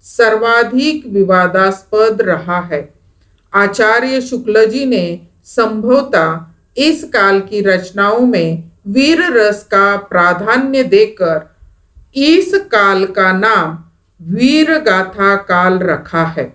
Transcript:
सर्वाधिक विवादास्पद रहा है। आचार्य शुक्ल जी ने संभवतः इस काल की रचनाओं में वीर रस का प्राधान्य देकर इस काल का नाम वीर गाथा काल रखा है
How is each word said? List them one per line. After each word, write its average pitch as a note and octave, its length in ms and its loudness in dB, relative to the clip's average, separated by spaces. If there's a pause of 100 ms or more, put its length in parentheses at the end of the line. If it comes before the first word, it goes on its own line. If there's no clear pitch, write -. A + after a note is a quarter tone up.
सर्वाधिक A#3 1000 0
विवादास्पद F#3+ 1120 0
रहा F3 400 -2
है। D3+ 260 -8 (640)
आचार्य A3+ 680 0
शुक्ल A3 460 0
जी C4 200 -4
ने F3 340 -2 (260)
संभवतः G#3+ 1300 -2
इस D4+ 260 0
काल G3 340 2
की G3+ 220 -6
रचनाओं G3+ 640 0
में E3 440 -2 (180)
वीर C4 340 2 (100)
रस G#3 320 0
का G3+ 320 2 (100)
प्राधान्य G#3+ 760 0
देकर F#3 640 0 (680)
इस D#4+ 360 2 (160)
काल G3 380 2
का F#3+ 260 0
नाम F#3 420 0 (440)
वीर C4 600 2
गाथा G3 540 0 (100)
काल F#3 360 0
रखा E3 460 -2
है D#3+ 180 -6 (100)